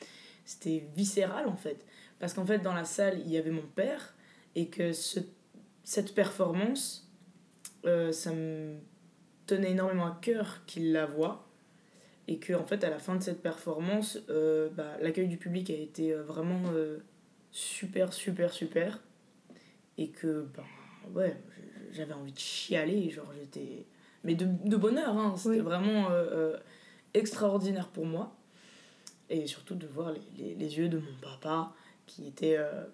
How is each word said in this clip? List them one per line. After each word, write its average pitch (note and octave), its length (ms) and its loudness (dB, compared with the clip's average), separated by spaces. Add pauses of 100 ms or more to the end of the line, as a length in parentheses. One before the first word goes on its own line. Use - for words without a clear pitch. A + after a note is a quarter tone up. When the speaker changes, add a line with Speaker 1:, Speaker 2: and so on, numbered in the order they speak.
(440)
Speaker 1:
c'était D#3+ 400 -4 (120)
viscéral, G3 520 2
en F#3 80 0
fait. - 300 -6 (340)
Parce F3 140 -4
qu'en F#3 120 -2
fait, G#3 140 4
dans F#3 140 0
la E3+ 100 -2
salle, F#3+ 380 2
il E3 100 -4
y D#3+ 60 4
avait D#3+ 140 2
mon D#3+ 100 -2
père B3 540 -2 (400)
et E3+ 120 0
que E3+ 260 0
ce, - 260 -2 (640)
cette - 320 0
performance, G3 960 2 (760)
euh, E3+ 260 4
ça D#3+ 220 -2
me D#3 420 -4 (720)
tenait G3 240 2
énormément F#3 360 2
à E3+ 140 -4
cœur A3 440 0
qu'il E3 280 0
la D#3 120 4
voie. D#3 420 -2 (800)
Et D#3 120 -2
que, - 140 -2
en E3 120 2
fait, F#3+ 200 0
à E3+ 40 2
la D3+ 100 -2
fin F#3 160 -2
de F#3 80 2
cette F3 180 -4
performance, F3 760 -2 (120)
euh, D#3 400 4
bah, D#3 320 -6
l'accueil E3 260 2
du E3+ 100 -2
public F#3 320 -4
a - 40 0
été, D#3 400 0
euh, D3+ 100 -2
vraiment, D#3+ 380 -2 (120)
euh, D#3 260 0 (520)
super, F#3 600 -2
super, F3 400 0
super. F3 480 0 (960)
Et D#3 120 -2
que, D3+ 460 -2
ben, - 80 -14 (500)
ouais, F#3 220 2 (560)
j'avais D3+ 220 -8
envie C#3+ 180 -10
de C3+ 80 -16
chialer, E3+ 720 0
genre, D3 260 -10
j'étais, C#3+ 480 -10 (380)
mais E3+ 120 4
de, E3+ 100 2
de F#3+ 320 4
bonheur, A3+ 400 4
hein, G#3+ 180 2
c'était A3+ 220 4
Speaker 2:
Oui. - 20 6
Speaker 1:
vraiment, F#3+ 520 4
euh, F3 200 4
euh, D#3+ 260 2 (560)
extraordinaire G3 760 2
pour D#3+ 160 -4
moi. D#3+ 320 -4 (920)
Et D#3+ 160 0
surtout - 300 -8
de E3 120 -6
voir D#3 260 -4
les, - 80 -8 (160)
les, - 180 -6
les D3+ 220 -2
yeux E3 100 4
de D#3+ 120 2
mon C#3+ 220 -8
papa, D#3 520 -2 (320)
qui - 200 -14
était, D#3 320 2
euh, D3+ 360 -2